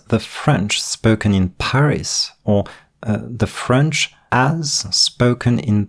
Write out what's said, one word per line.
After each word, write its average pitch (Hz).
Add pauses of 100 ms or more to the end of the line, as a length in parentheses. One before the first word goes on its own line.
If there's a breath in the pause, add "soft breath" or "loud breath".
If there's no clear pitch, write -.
the 113
French -
spoken 110
in 95 (100)
Paris, - (120)
or, 101 (420 loud breath)
euh, 107 (200)
the -
French 143 (200 soft breath)
as 147
spoken 120
in 104